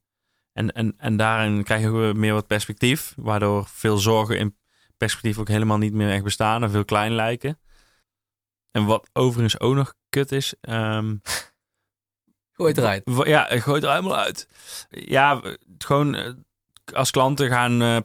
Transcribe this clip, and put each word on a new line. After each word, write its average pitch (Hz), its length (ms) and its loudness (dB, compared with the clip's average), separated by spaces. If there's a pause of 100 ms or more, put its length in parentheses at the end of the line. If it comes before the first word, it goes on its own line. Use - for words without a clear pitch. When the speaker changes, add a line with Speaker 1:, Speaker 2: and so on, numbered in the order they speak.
(520)
Speaker 1:
en, 110 200 -2
en, 113 260 -2
en 110 180 0
daarin 110 480 2
krijg 110 160 -2
je 110 80 0
ook 110 60 0
weer 110 220 0
meer 107 160 2
wat 107 140 0
perspectief, 117 720 -2
waardoor 104 500 -2
veel 107 320 0
zorgen 110 400 2
in 104 180 -2 (400)
perspectief 110 420 -2
ook 107 100 -6
helemaal 107 300 2
niet 107 140 0
meer 104 200 0
echt 98 120 -2
bestaan 110 380 0
en 113 80 0
veel 104 140 0
klein 107 280 0
lijken. 117 460 -4 (1120)
En 107 140 0
wat 107 280 0
overigens 120 480 0
ook 123 140 2
nog 139 200 -2 (140)
kut 139 240 -2
is, 135 280 -4
ehm, 110 560 -2 (1400)
Speaker 2:
Gooi 165 200 0
het - 60 -4
eruit. 104 260 2
Speaker 1:
wa-, 127 240 0
ja, 151 220 4
gooi 123 300 0
het 147 80 -4
er 143 60 2
helemaal 185 240 -2
uit. - 300 -4 (420)
Ja, 135 500 2
w-, - 140 -10 (240)
gewoon, 143 360 0
eh, - 180 -8 (600)
als 135 160 0
klanten 135 380 2
gaan, 120 340 2
eh, 117 220 2